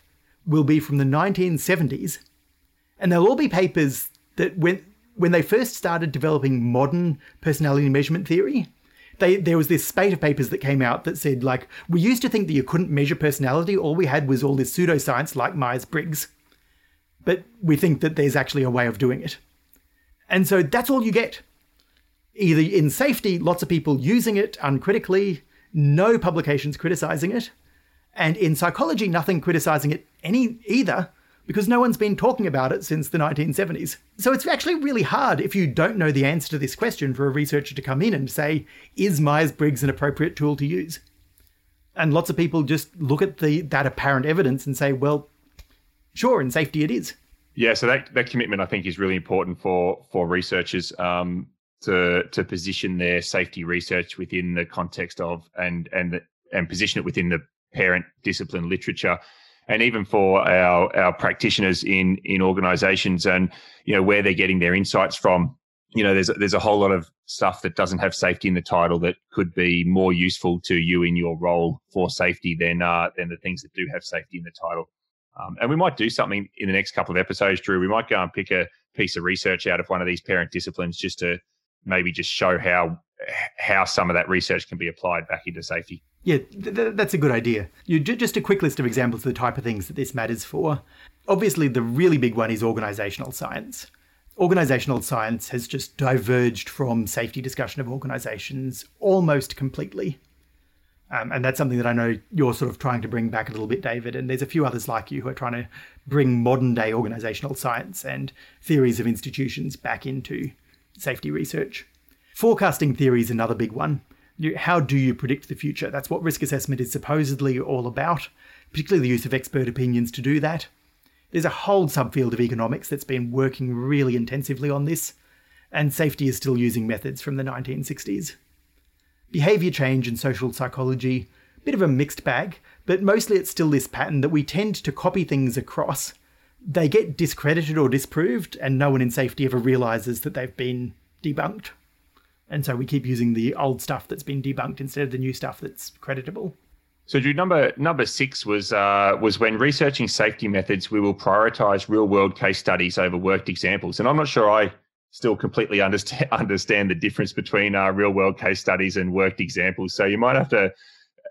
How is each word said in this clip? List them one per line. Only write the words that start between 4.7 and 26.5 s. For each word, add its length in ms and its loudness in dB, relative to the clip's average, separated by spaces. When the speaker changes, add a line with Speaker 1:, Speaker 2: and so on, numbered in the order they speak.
Speaker 1:
when 160 2
they 120 6
first 320 2
started 360 -2
developing 520 2
modern 560 2
personality 480 2
measurement 380 0
theory, 400 0
they, 160 6
there 220 2
was 100 2
this 180 2
spate 280 2
of 80 -4
papers 280 0
that 100 -4
came 220 0
out 220 0
that 140 -4
said, 260 -2
like, 240 -2
"We 100 2
used 240 2
to 60 0
think 180 0
that 60 -2
you 100 2
couldn't 260 -2
measure 260 0
personality. 600 0
All 200 0
we 100 2
had 220 0
was 160 2
all 120 2
this 200 -2
pseudoscience 600 0
like 200 -2
Myers-Briggs. 720 -4
But 180 0
we 140 4
think 260 2
that 140 0
there's 220 2
actually 260 0
a 60 0
way 180 2
of 100 -4
doing 240 0
it." 160 -10
And 180 4
so 140 4
that's 280 0
all 140 2
you 80 0
get. 300 0
Either 260 4
in 280 4
safety, 500 0
lots 240 0
of 60 -6
people 300 2
using 380 2
it 240 -2
uncritically, 800 0
no 460 4
publications 580 0